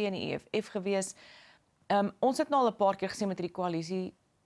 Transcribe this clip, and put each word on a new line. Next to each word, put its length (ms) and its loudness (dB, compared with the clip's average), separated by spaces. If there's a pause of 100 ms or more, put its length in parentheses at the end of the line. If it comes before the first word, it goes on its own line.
en 80 0
die 200 -4
E 40 -4
F 60 -12 (100)
F 180 -2
gewees. 440 -2 (760)
Ehm, 200 4 (100)
ons 180 2
het 120 0
nou 120 4
al 100 6
'n 40 -4
paar 200 4
keer 140 -4
gesien 180 -2
met 120 -4
hierdie 160 -4
koalisie 580 -2 (320)